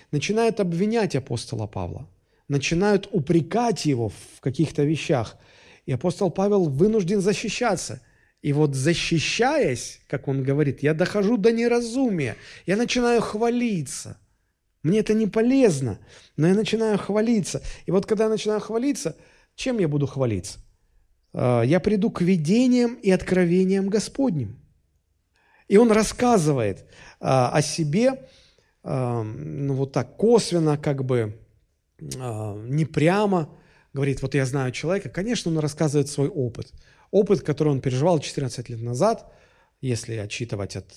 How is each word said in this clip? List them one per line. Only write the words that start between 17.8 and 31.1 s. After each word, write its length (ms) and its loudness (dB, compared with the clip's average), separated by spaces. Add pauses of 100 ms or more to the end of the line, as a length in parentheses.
И 60 -4
вот 140 2
когда 200 0
я 40 0
начинаю 300 -2
хвалиться, 560 -4 (400)
чем 240 -4
я 80 2
буду 200 0
хвалиться? 520 -4 (760)
А, 280 2
я 180 2
приду 300 0
к 120 -4
видениям 720 2
и 160 0
откровениям 800 2
Господним. 680 -2 (1080)
И 100 8
он 140 8
рассказывает, 920 2 (340)
а, 300 2
о 120 0
себе, 640 0 (560)
а, 400 -2
ну, 500 -6
вот 180 -2
так 240 -2
косвенно, 640 2
как 260 -2
бы, 340 -2 (800)